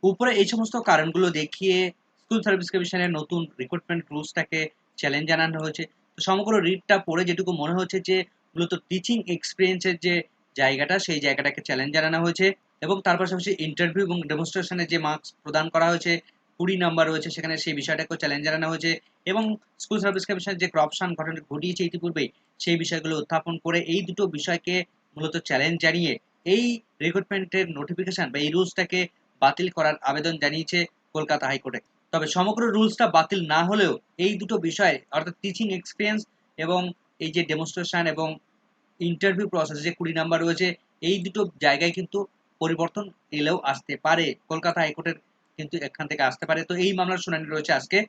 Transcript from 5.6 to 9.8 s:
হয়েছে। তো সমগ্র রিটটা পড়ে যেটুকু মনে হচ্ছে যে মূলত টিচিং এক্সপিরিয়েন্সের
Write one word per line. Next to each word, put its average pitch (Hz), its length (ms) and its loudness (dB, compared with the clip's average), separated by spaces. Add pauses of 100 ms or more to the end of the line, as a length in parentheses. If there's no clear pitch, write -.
হয়েছে। 156 200 -4 (300)
তো - 140 -12
সমগ্র 196 240 2 (140)
রিটটা 190 300 4 (120)
পড়ে 170 220 2
যেটুকু 180 200 -2 (120)
মনে 165 160 0
হচ্ছে 185 200 -2 (100)
যে 185 80 4 (380)
মূলত 170 180 0 (160)
টিচিং 190 300 0 (180)
এক্সপিরিয়েন্সের 185 600 0 (100)